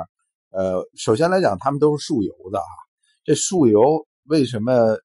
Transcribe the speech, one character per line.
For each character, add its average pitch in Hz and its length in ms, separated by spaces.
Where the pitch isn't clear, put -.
呃， 92 340
首 - 200
先 160 140
来 190 120
讲， 107 180
它 135 100
们 143 100
都 151 160
是 143 80
树 131 200
油 92 100
的 101 60
啊。 - 160
这 156 120
树 156 320
油 123 400
为 156 220
什 120 160
么 113 440